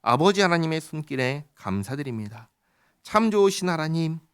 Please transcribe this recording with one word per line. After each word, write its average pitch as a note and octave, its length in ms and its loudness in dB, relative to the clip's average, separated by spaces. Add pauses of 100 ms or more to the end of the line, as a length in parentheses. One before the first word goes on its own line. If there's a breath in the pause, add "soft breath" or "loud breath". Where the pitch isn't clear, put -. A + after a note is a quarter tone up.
아버지 E3 380 2
하나님의 E3 400 2
손길에 C#3+ 640 -6 (100)
감사드립니다. A2 960 -8 (520)
참 A3 300 2
좋으신 G3 360 2
하나님, D#3+ 520 -2 (140)